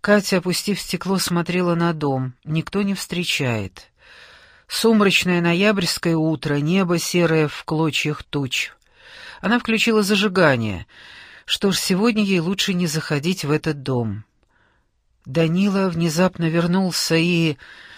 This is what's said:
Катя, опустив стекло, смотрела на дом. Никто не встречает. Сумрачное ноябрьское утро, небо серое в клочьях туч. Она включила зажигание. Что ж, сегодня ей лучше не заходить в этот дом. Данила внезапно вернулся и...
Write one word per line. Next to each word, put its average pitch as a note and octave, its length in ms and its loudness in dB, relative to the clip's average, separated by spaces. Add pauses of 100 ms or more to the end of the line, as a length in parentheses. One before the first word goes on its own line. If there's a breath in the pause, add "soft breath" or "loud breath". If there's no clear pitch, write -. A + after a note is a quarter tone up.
Катя, G#3 320 2
опустив F3+ 420 -2
стекло, F#3 380 -4
смотрела F3 580 0
на E3+ 200 0
дом. C3+ 400 -2 (100)
Никто D#3+ 380 -2
не G3 100 0
встречает. B2+ 960 -4 (800 loud breath)
Сумрачное G3 720 2
ноябрьское F3 760 2
утро, D#3 420 0
небо E3+ 420 2
серое D#3+ 500 2
в - 160 -10
клочьях D3+ 580 -2
туч. - 500 -4 (680 loud breath)
Она A3+ 180 2
включила A3 440 2
зажигание. F3 840 2 (600 loud breath)
Что - 260 0
ж, - 60 -2
сегодня G#3+ 440 2
ей G3 180 2
лучше F#3+ 340 -2
не F3+ 120 0
заходить D#3 600 -2
в C#3 40 -4
этот D3+ 320 -2
дом. A#2 420 -4 (1000)
Данила F#3 640 0
внезапно E3+ 640 0
вернулся E3+ 640 0
и... E3 420 2 (420 loud breath)